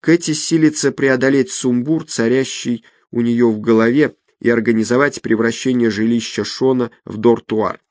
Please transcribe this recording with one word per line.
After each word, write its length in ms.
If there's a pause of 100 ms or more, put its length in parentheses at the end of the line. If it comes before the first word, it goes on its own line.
Кэти 340
силится 580
преодолеть 580
сумбур, 560
царящий 800 (260)
у 100
нее 300
в 100
голове, 540 (260)
и 80
организовать 720
превращение 720
жилища 540
Шона 480 (120)
в 140
дортуар. 640 (100)